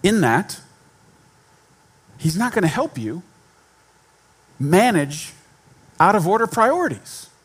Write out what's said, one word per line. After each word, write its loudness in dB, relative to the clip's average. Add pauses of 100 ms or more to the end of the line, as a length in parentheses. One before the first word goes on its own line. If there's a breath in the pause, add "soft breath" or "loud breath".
In 2
that, 0 (1600)
he's -4
not -2
gonna 2
help -4
you -8 (1400)
manage 0 (640)
out 6
of 0
order 0
priorities. -2 (180)